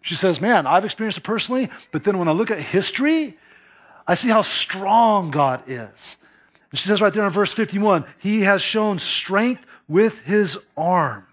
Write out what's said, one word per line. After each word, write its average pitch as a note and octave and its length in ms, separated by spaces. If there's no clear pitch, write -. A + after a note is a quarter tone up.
She - 120
says, D#3 280
"Man, G3 240
I've F3 180
experienced G#3+ 320
it - 80
personally, A#3 460
but D3+ 140
then G3 140
when E3+ 100
I D#3 40
look A3 180
at F#3+ 100
history, C4 760
I F3 80
see A#3+ 140
how G#3+ 140
strong G3+ 880
God C3+ 360
is." A#2+ 520
And - 80
she - 80
says G3 140
right G#3 140
there G#3 100
in G3 60
verse G3 240
fifty-one, G3 500
"He G#3 240
has G3 180
shown G#3+ 380
strength G#3+ 680
with G#3 320
his F#3+ 380
arm." D3+ 560